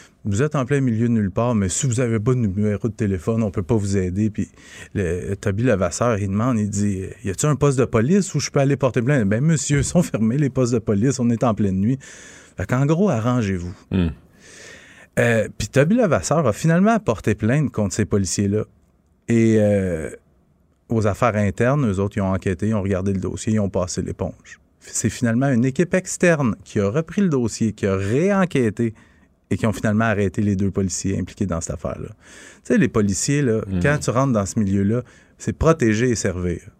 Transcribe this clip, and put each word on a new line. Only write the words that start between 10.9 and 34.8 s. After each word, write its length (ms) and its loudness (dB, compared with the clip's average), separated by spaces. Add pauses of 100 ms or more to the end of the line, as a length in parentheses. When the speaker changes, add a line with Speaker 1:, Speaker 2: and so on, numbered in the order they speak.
Speaker 1:
on 100 2
est 140 0
en 100 2
pleine 260 0
nuit. » 180 0 (580)
Fait 100 -4
qu'en 200 0
gros, 240 2
arrangez-vous. 640 -2 (180)
Speaker 2:
Hmm. 160 2 (1080)
Speaker 1:
Euh, 380 2
puis 120 -8
Toby 260 2
Levasseur 520 2
a 60 2
finalement 460 2
porté 360 0
plainte 360 0
contre 240 -2
ces 120 0
policiers-là. 580 0 (640)
Et, 320 4
euh, 500 0 (800)
aux 180 0
affaires 300 0
internes, 540 0
eux 100 -2
autres, 180 -4
ils 20 -2
ont 120 0
enquêté, 360 -2
ils 60 0
ont 80 -2
regardé 300 -2
le 80 -2
dossier, 340 -4
ils 60 2
ont 100 -2
passé 320 -4
l'éponge. 580 -8 (180)
C'est 320 -6
finalement 380 0
une 160 2
équipe 300 0
externe 600 0 (100)
qui 140 -6
a 100 2
repris 340 -2
le 60 2
dossier, 440 0
qui 140 -4
a 100 2
réenquêté 960 0 (560)
et 60 2
qui 100 -2
ont 60 2
finalement 320 0
arrêté 380 0
les 120 2
deux 160 0
policiers 480 -2
impliqués 280 -4
dans 140 -4
cette 140 -8
affaire-là. 340 -8
Tu 60 -16 (480)
sais, 160 2
les 100 4
policiers, 540 0
là, 240 0
Speaker 2:
Mhm. 160 -2
Speaker 1:
quand 160 2
tu 120 -2
rentres 220 0
dans 140 0
ce 140 -4
milieu-là, 400 2 (380)